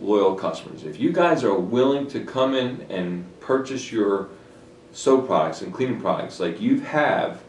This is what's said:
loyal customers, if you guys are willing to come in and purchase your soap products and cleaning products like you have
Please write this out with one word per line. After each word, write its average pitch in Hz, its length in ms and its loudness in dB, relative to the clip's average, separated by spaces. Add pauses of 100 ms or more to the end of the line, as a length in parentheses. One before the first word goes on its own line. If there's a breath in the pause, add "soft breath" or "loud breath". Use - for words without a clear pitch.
loyal 98 340 4
customers, - 500 -6
if - 160 -10
you 156 100 4
guys 170 320 4
are 101 120 4
willing 127 540 2
to 113 120 -6
come 131 340 0
in 123 340 -2
and 90 360 -4 (160)
purchase 131 500 -2
your 101 380 0 (640 loud breath)
soap 131 340 2
products 82 340 0
and 92 140 -10
cleaning 127 260 -2
products - 380 -2
like 90 220 -4
you 131 200 2
have - 680 0